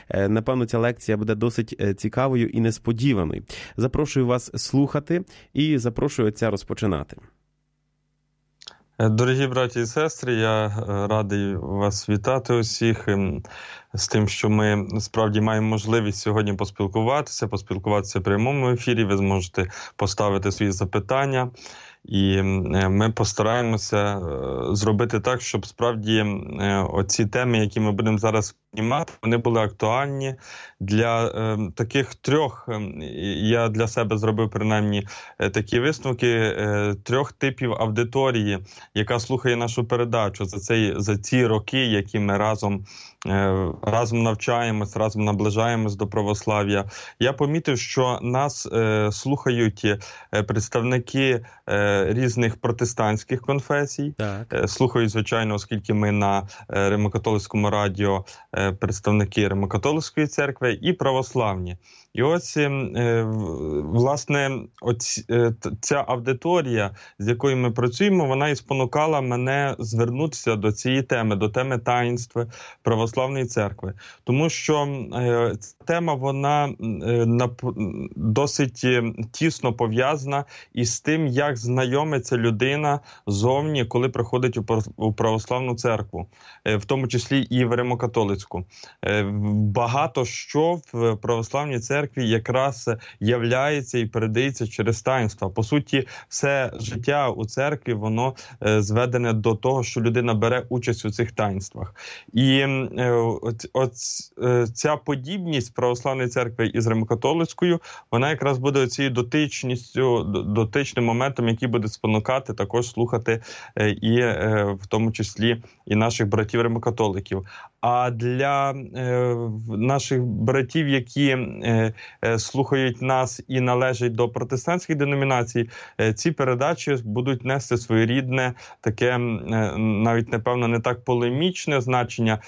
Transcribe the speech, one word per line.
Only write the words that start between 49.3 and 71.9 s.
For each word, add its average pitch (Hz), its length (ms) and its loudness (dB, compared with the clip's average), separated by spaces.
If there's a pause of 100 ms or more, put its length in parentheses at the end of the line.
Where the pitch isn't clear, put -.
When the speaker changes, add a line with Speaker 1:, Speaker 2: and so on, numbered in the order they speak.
Speaker 2:
е, 104 580 -2
представники, 120 1000 0 (240)
е, 101 220 2 (240)
різних 117 420 0
протестантських 113 840 0
конфесій. 143 760 -2
Speaker 1:
Так. 104 360 -6
Speaker 2:
Е, 123 140 0
слухають, 120 420 2
звичайно, 110 440 0
оскільки 104 400 -4
ми 104 180 2
на, 101 360 2 (200)
е, 98 220 2
Римо-католицькому 104 800 0
радіо, 98 540 0 (320)
е, 98 160 0
представники 104 760 0
Римо-католицької 110 800 0
церкви 131 560 -2
і 175 100 2
православні. 120 840 0 (380)
І 110 80 0
ось, 160 340 2
ем, 139 400 0
е, 117 260 2
в-, 78 600 -2
власне, 135 680 2 (320)
оць-, 113 480 -2
е, 117 200 4 (100)
т-, - 100 -6 (100)
ця 143 280 0
аудиторія, 123 800 0 (280)
з 104 100 -2
якою 123 280 2
ми 123 140 2
працюємо, 139 560 2
вона 135 220 0
і 143 80 2
спонукала 143 640 0
мене 131 580 0
звернутися 117 800 0
до 107 160 0
цієї 127 300 0
теми, 110 340 0
до 104 120 0
теми 127 300 -2
таїнств 120 680 -2 (360)